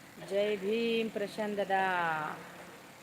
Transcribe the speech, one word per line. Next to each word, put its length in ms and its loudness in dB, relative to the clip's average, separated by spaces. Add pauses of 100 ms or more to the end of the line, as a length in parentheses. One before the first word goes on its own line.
(300)
जय 260 2
भीम 520 2
प्रशांत 480 -2
दादा. 540 4 (920)